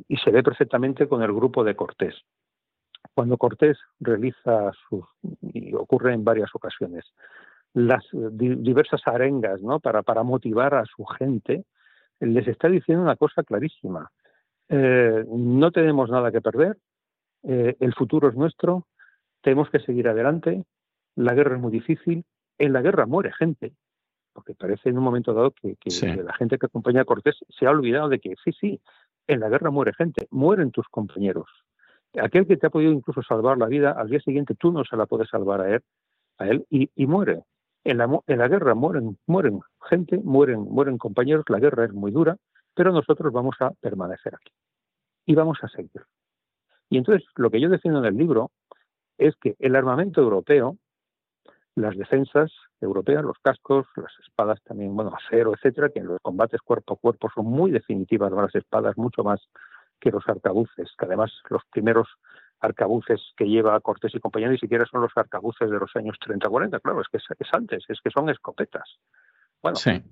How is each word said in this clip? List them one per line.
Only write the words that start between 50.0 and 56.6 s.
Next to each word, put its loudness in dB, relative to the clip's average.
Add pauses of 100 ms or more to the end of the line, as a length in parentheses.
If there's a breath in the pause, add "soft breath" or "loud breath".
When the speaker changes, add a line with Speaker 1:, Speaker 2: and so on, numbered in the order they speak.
Speaker 1:
europeo, 2 (1000 soft breath)
las -4
defensas 0 (280)
europeas, -2
los -6
cascos, 0
las -12 (120)
espadas -2
también, -8
bueno, -4
acero, 2
etcétera, 0
que -8
en -10
los -6
combates -2